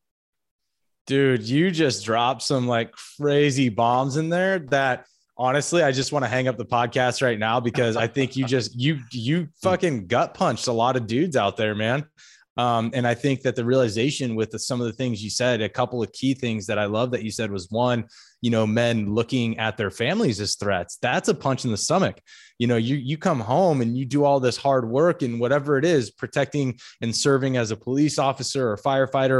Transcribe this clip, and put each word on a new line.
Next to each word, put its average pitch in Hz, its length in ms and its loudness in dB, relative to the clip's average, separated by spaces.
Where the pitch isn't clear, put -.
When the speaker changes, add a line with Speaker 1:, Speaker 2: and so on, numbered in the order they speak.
Speaker 1:
Dude, 135 360 2
you 143 280 2
just 147 340 0
dropped 117 380 0
some, 131 240 0
like, 117 260 0
crazy 143 760 0
bombs 123 480 2
in 160 140 -2
there 185 300 0
that, 135 340 0
honestly, 139 460 2
I 143 100 4
just 127 200 -2
wanna 139 160 0
hang 127 200 0
up 123 80 -2
the 113 80 -8
podcast 120 560 0
right 120 180 2
now, 113 220 0
because 117 360 0
I 113 100 0
think 131 300 -4
you 131 100 0
just, 120 280 -2
you, 135 260 0
you 147 420 -2
Speaker 2:
<laughs> - 80 -14
Speaker 1:
fucking 175 440 0
gut 131 260 0
punched 151 340 -2
a 127 60 0
lot 120 240 2
of 117 100 -2
dudes 135 300 -2
out 101 220 2
there, 107 160 0
man. 117 320 -2
Um, 117 380 2
and 123 120 0
I 120 80 2
think 131 280 -2
that 127 140 0
the 120 80 -2
realization 123 720 0
with 110 160 -2
the, 110 80 -10
some 123 200 -4
of 120 60 -2
the 113 60 -4
things 113 320 -4
you 107 40 -8
said, 123 320 0
a 107 80 -2
couple 123 340 -2
of 104 100 -6
key 131 220 -2
things 110 320 -4
that 107 120 -2
I 104 60 0
love 107 260 -2
that 110 140 -4
you 110 80 -6
said 110 180 -4
was, 95 180 -8
one, 120 380 0
you 120 80 0
know, 113 160 4
men 110 460 0
looking 117 460 0
at 110 180 -4
their 101 140 -2
families 135 500 -2
as 101 140 -4
threats. 95 480 -4
That's 139 260 0
a 208 60 2
punch 135 300 -2
in 120 80 -2
the 104 40 -2
stomach. 151 440 0
You 120 100 0
know, 123 80 2
you, 113 180 0
you 147 240 -4
come 156 220 0
home 143 400 2
and 120 180 -2
you 135 60 -4
do 139 200 2
all 143 140 4
this 127 180 2
hard 131 320 2
work 156 340 2
and 117 180 -4
whatever 139 380 2
it 135 60 2
is, 147 280 2
protecting 135 640 -4
and 117 140 -4
serving 135 420 2
as 113 160 0
a 107 40 -4
police 143 440 -2
officer 135 500 -2
or 104 60 -2
firefighter 135 640 0